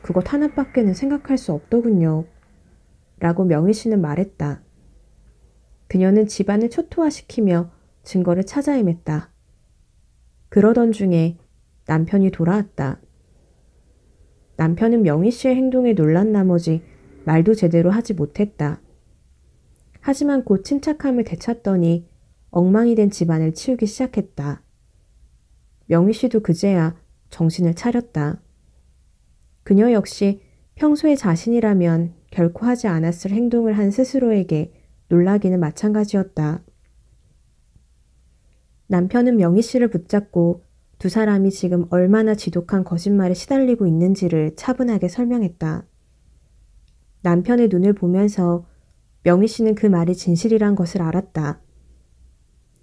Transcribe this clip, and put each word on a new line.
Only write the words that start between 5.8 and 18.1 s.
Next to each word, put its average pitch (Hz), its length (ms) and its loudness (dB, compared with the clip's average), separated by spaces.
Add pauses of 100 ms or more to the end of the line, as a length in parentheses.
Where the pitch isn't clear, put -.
그녀는 196 380 2
집안을 208 440 -2
초토화시키며 220 1000 -2 (320)
증거를 180 440 -2
찾아 285 260 -4
헤맸다. 170 560 -2 (1200)
그러던 226 440 4
중에 170 440 0 (500)
남편이 170 440 0
돌아왔다. 175 680 -4 (1600)
남편은 220 460 2
명희 170 280 2
씨의 254 240 0
행동에 254 380 0
놀란 175 400 2
나머지 175 500 0 (440)
말도 165 260 4
제대로 170 380 2
하지 220 240 -2